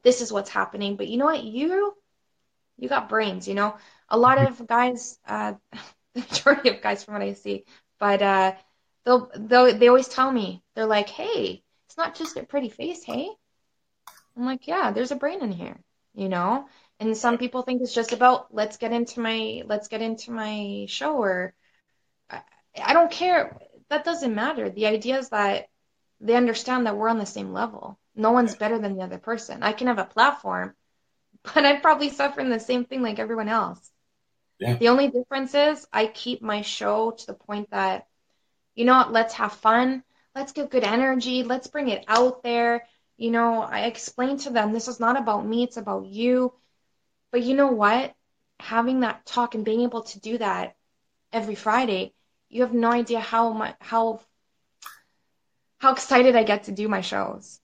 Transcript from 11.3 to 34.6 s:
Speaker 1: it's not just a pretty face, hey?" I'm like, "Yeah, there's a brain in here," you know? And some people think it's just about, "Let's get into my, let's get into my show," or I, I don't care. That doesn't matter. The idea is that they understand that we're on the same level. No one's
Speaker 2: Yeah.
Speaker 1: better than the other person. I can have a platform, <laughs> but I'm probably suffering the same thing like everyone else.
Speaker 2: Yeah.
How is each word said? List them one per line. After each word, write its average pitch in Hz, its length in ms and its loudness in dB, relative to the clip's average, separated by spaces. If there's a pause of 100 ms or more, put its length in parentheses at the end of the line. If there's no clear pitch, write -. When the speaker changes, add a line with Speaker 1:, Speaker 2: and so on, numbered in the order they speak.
Speaker 1:
it's - 100 -20
not 320 200 -4
just - 200 -10
a - 60 -8
pretty 262 260 -4
face, - 360 -10
hey?" 247 240 -8 (1080)
I'm 240 80 -6
like, 262 220 -6
"Yeah, 339 240 -2
there's 247 220 -4
a 277 40 -4
brain 330 260 -4
in 214 100 -4
here," 175 260 -12 (360)
you 196 140 -6
know? 190 380 -2 (320)
And 220 160 -2
some 240 220 0
people 247 260 -6
think 247 200 -2
it's 247 120 -6
just 233 180 -2
about, 247 420 4
"Let's 214 240 -4
get 226 140 -4
into 240 280 -4
my, 220 460 -4
let's 208 220 -6
get 220 140 -6
into 226 280 -8
my 208 580 -8
show," 294 280 -4
or 185 380 -2 (760)
I, - 100 -14 (420)
I 262 120 2
don't 339 160 6
care. - 480 0 (300)
That 294 160 -2
doesn't 285 300 -2
matter. 226 360 -2
The 208 160 -2
idea 220 320 0
is 254 100 -8
that 202 400 0 (520)
they 226 140 2
understand 247 520 2
that 208 100 -2
we're 220 140 0
on 226 80 0
the 202 80 -4
same 196 260 -10
level. 208 460 -8 (160)
No 220 180 2
one's 240 200 4
Speaker 2:
Yeah. - 60 -12
Speaker 1:
better 220 200 -2
than 196 180 -6
the 185 80 -8
other 185 140 -12
person. - 440 -10
I 214 100 0
can 247 160 -4
have 226 100 0
a 180 60 -4
platform, 196 680 -2 (340)
<laughs> - 340 -20
but 294 240 2
I'm 285 160 4
probably 294 260 4
suffering 277 420 -2
the 226 100 0
same 247 260 -2
thing 262 160 -6
like 214 160 -4
everyone 220 300 -4
else. 202 320 -2 (800)
Speaker 2:
Yeah. 123 160 -2